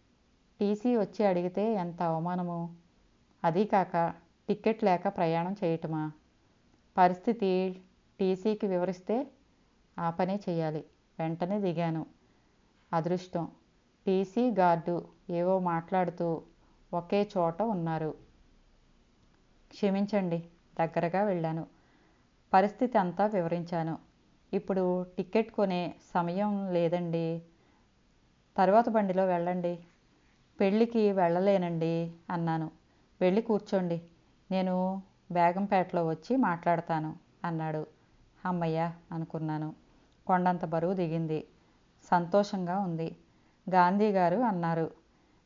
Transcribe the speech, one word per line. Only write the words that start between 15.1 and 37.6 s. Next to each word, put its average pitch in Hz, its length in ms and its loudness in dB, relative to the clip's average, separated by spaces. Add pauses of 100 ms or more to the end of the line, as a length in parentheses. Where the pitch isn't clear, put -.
ఏవో 175 280 2
మాట్లాడుతూ 170 840 -2 (520)
ఒకే 202 340 0 (100)
చోట 170 240 0
ఉన్నారు. 165 520 -2 (1600)
"క్షమించండి," 190 760 0 (380)
దగ్గరగా 170 400 0
వెళ్ళాను. 165 440 -2 (840)
పరిస్థితి 208 460 2
అంతా 180 280 0
వివరించాను. 170 720 -2 (560)
"ఇప్పుడు 185 480 0
టికెట్ 196 500 -2
కొనే 180 420 -2 (200)
సమయం 190 580 -2
లేదండి. 165 680 0 (1120)
తర్వాత 202 320 6
బండిలో 190 380 2
వెళ్ళండి." 175 520 -2 (840)
"పెళ్ళికి 214 520 4
వెళ్ళలేనండి," 170 1000 2 (180)
అన్నాను. 165 400 -2 (500)
"వెళ్ళి 180 220 4
కూర్చోండి, 180 600 -2 (480)
నేను 185 520 -2 (300)
బేగంపేటలో 175 760 2
వచ్చి 165 280 -2
మాట్లాడతాను," 170 800 0 (280)
అన్నాడు. 160 420 -4 (580)